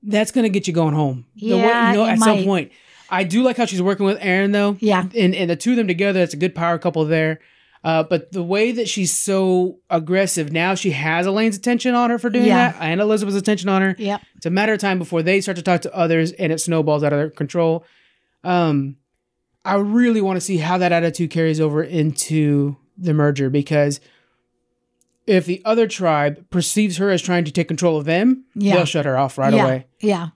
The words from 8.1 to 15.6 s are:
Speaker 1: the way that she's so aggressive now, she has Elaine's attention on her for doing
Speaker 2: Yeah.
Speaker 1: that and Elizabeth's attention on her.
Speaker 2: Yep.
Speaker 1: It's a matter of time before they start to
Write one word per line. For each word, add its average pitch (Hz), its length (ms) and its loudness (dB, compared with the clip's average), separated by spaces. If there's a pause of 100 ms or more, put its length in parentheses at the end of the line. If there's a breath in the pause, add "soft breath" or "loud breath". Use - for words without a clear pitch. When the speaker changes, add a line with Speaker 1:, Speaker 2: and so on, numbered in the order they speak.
Speaker 1:
the 190 100 -6
way 202 300 0
that 226 160 -4
she's 185 260 -4
so 185 640 0 (120)
aggressive 170 600 -2
now, 170 240 0
she 185 180 -2
has 160 340 -2
Elaine's 208 300 0
attention 240 380 -2
on 240 160 2
her 233 80 -2
for 240 120 -4
doing 214 160 2
Speaker 2:
Yeah. 240 260 4
Speaker 1:
that - 80 -14
and 170 200 -2
Elizabeth's 208 360 0
attention 196 320 0
on 190 140 2
her. 190 160 0
Speaker 2:
Yep. 202 240 -6 (140)
Speaker 1:
It's - 100 -10
a 165 40 -2
matter 202 220 0
of 208 80 -2
time 196 180 -2
before 165 240 -2
they 185 200 2
start 190 160 -6
to 170 40 -10